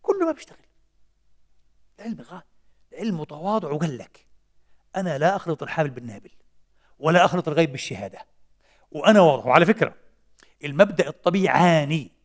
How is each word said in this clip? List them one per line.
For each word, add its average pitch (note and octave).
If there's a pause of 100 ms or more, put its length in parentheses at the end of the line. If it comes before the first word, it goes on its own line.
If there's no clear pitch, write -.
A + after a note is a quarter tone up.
كله G4
ما E4
بيشتغل. - (1400)
العلم G#3
غا-، F3+ (500)
العلم G3
متواضع D#3+
وقال D3+
لك: - (680)
"أنا F3+
لا E3+
أخلط E3+
الحابل D3
بالنابل، A#2+ (680)
ولا E3+
أخلط F3+
الغيب D3+
بالشهادة، G2+ (680)
وأنا G3
واضح". C3+
وعلى C#3
فكرة F3 (680)
المبدأ D#3
الطبيعاني D#3+ (140)